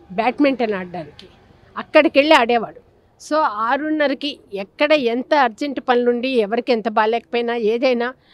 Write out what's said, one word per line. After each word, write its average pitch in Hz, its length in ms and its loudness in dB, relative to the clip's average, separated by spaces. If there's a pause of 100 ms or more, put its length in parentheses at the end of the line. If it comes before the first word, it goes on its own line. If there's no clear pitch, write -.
(120)
బ్యాడ్మింటన్ 233 640 0
ఆడడానికి, 180 540 -10 (500)
అక్కడికి 285 420 2
వెళ్ళి 302 160 4
ఆడేవాడు. 233 440 0 (500)
So 302 80 -2
ఆరున్నరకి 285 1000 -2 (140)
ఎక్కడ - 380 -2
ఎంత 254 420 0
అర్జెంట్ 277 460 0
పనులుండి, 240 500 0
ఎవరికి 233 420 0
ఎంత 226 180 0
బాగాలేకపోయినా, 233 680 -2
ఏదైనా 240 580 0 (200)